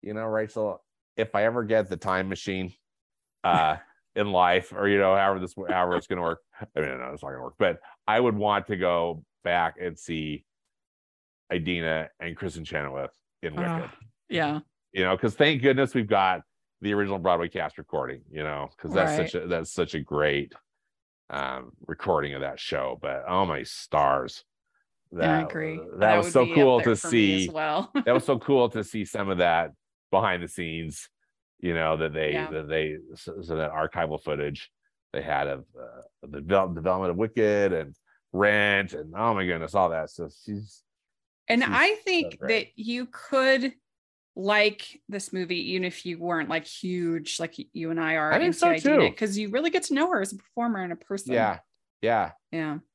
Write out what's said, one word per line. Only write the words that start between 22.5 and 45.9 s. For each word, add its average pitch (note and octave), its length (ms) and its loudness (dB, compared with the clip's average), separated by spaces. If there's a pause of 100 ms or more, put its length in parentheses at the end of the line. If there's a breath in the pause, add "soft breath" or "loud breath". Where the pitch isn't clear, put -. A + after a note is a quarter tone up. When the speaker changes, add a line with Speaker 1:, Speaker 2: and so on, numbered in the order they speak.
Speaker 1:
show. C2 420 -4
But C2+ 260 -6
oh F#2 180 2
my D2 180 -4
stars. C#2 800 0 (760)
Speaker 2:
Yeah, D#2+ 160 4
I D#2+ 40 2
Speaker 1:
That, - 20 -2
Speaker 2:
agree. - 460 -8 (100)
Speaker 1:
that G#2+ 140 6
Speaker 2:
That - 40 6
Speaker 1:
was C3+ 120 2
Speaker 2:
would E3+ 40 -8
Speaker 1:
so C3 140 6
Speaker 2:
be A#2+ 140 4
up C3+ 100 8
Speaker 1:
cool A#2+ 120 6
Speaker 2:
there - 20 -2
Speaker 1:
to A#2 160 4
Speaker 2:
for A2+ 120 -4
me G#2+ 200 6
as F#2+ 140 2
Speaker 1:
see. - 20 -4
Speaker 2:
well. D#3 460 -4
<laughs> C#4 120 0
Speaker 1:
That - 80 6
was B2+ 100 2
so C3+ 140 2
cool B2 320 4
to A2 140 -4
see G#2+ 220 -6
some G2+ 240 -4
of F#2 80 0
that E2+ 340 4 (380)
behind F#2+ 320 2
the E2 60 -8
scenes, E2 640 -8 (500)
you F2 140 0
know, D#2+ 240 2
that D#2 160 -2
they, D#2 180 0
Speaker 2:
Yeah. D#2 180 -4
Speaker 1:
that D#2 180 -8
they, D#2 300 -4 (180)
so, E2 260 -14
so E2 140 -6
that D#2 160 -2
archival D#2+ 500 -4
footage D2 500 -6 (400)
they C#2+ 100 -6
had C#2+ 260 -2
of, C#2 180 -8 (140)
uh, B1 220 -18 (200)
the C#2+ 200 -12
devel-, F#2 320 2
development F#2 380 0
of F2 60 -2
Wicked G#2 560 2
and D2+ 220 -6 (360)
Rent G2+ 600 4
and, D#2+ 220 -12
oh A2+ 180 2
my G2 120 0
goodness, E2 300 -2
all F#2 140 6
that. D#2+ 200 -4
So - 200 -10
she's, - 540 -12 (640)
Speaker 2:
And A#3 160 4
Speaker 1:
she's A#3 140 2
Speaker 2:
I G4 180 4 (240)
Speaker 1:
so - 100 -4
Speaker 2:
think - 80 -18
Speaker 1:
great. - 100 -8
Speaker 2:
that A3+ 300 -2
you A#3+ 280 -6
could C4 680 0 (640)
like G#3 720 2
this G3+ 240 -10
movie, F3+ 400 -4
even F#3 120 -2
if F3+ 220 -6